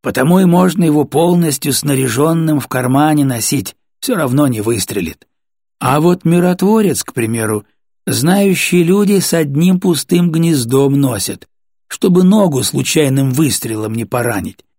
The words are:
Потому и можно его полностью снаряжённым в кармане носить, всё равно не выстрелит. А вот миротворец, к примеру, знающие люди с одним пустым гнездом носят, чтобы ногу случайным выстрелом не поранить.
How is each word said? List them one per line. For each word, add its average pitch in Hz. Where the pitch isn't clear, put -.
Потому 160
и 190
можно 180
его 147
полностью 160
снаряжённым 147
в -
кармане 139
носить, 123
всё 262
равно 143
не 120
выстрелит. 101
А 135
вот 175
миротворец, 180
к -
примеру, 110
знающие 180
люди 196
с 180
одним 165
пустым 175
гнездом 139
носят, 117
чтобы 185
ногу 185
случайным 135
выстрелом 113
не 113
поранить. 113